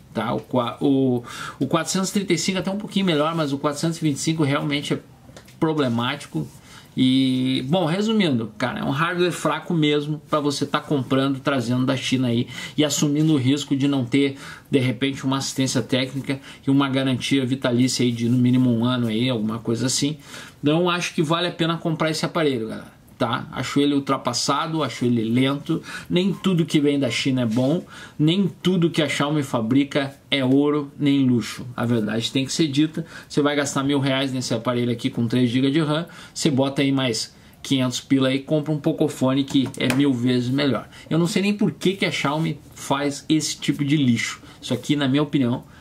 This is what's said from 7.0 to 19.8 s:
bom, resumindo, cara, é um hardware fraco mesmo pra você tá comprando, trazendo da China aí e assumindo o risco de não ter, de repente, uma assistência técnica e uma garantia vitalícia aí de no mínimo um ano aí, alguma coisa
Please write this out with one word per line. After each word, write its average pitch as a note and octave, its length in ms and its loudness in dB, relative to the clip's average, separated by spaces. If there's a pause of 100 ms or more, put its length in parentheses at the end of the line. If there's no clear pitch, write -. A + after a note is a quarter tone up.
bom, C#3+ 160 2
resumindo, F3+ 720 2
cara, - 240 -4
é - 20 -4
um C#3+ 60 -2
hardware F3 420 0
fraco D#3 440 -2
mesmo D3 440 2 (120)
pra D#3 100 2
você C#3+ 240 0
tá D3 160 -2
comprando, C3+ 600 0
trazendo B2+ 440 0
da C3+ 100 0
China B2+ 340 0
aí A#2 200 0 (260)
e D3 80 2
assumindo D3+ 520 2
o - 20 4
risco C#3 400 2
de C3+ 100 0
não C#3 160 2
ter, C#3 360 0 (320)
de C#3 80 4
repente, C3 480 -2
uma C3+ 100 0
assistência C3 460 -2
técnica C3+ 580 -4 (260)
e C#3 40 0
uma C#3 180 4
garantia C3+ 560 0
vitalícia B2+ 580 0
aí B2 80 2
de A#2 200 -2
no B2+ 80 4
mínimo B2 360 4
um A2+ 80 0
ano B2 260 0
aí, A2+ 200 0
alguma A2 300 -2
coisa A2+ 260 -2